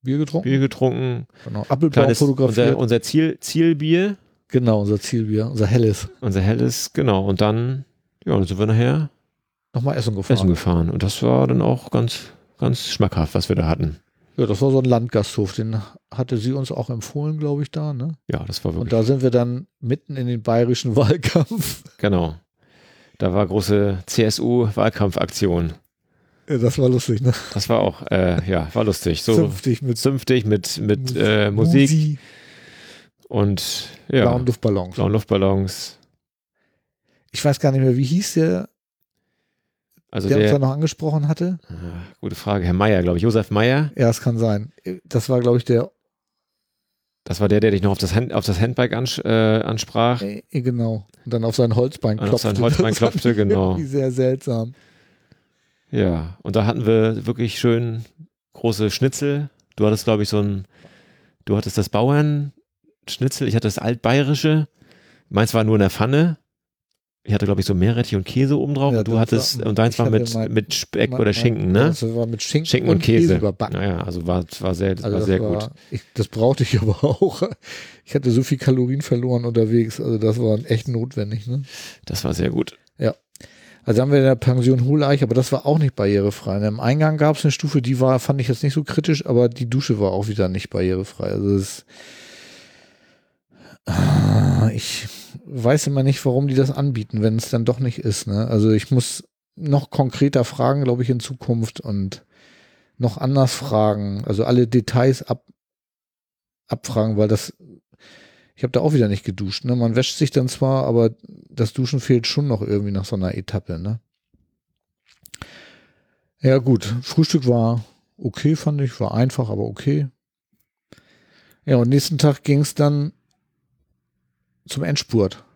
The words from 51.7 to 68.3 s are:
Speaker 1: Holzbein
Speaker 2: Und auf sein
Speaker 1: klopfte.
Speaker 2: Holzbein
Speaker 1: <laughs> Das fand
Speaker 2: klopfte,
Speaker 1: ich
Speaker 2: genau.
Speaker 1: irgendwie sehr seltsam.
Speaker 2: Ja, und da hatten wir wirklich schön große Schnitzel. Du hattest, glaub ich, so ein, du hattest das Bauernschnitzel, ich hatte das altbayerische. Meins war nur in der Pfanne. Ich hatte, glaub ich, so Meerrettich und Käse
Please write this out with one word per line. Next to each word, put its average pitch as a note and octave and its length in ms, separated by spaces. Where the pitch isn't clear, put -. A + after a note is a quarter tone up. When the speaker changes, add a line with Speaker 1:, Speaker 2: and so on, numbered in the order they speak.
Speaker 1:
Holzbein A#2+ 440
Speaker 2:
Und G2+ 160
auf A#2+ 80
sein G#2+ 120
Speaker 1:
klopfte. B2+ 280
Speaker 2:
Holzbein A3 80
Speaker 1:
<laughs> - 20
Das - 60
fand - 140
Speaker 2:
klopfte, A#2+ 180
Speaker 1:
ich A2 60
Speaker 2:
genau. G2 340
Speaker 1:
irgendwie C#3+ 160
sehr C3 260
seltsam. B2+ 640
Speaker 2:
Ja, F2 520
und G#2+ 140
da G#2+ 100
hatten A#2 200
wir A2 400
wirklich A2+ 340
schön A#2 440
große G#2+ 380
Schnitzel. C#3+ 580
Du A2 100
hattest, G#2+ 180
glaub G#2+ 160
ich, G#2 80
so G#2 120
ein, G2+ 240
du G2+ 120
hattest - 220
das G2 100
Bauernschnitzel, C#3+ 1600
ich A2 80
hatte A2+ 140
das G2 100
altbayerische. C#3 880
Meins A2 260
war A2+ 80
nur A2 140
in G#2 40
der F#2+ 100
Pfanne. D3 480
Ich G#2 100
hatte, G2+ 140
glaub G2 140
ich, F2+ 40
so G2+ 100
Meerrettich A2 420
und F#2+ 80
Käse C3+ 340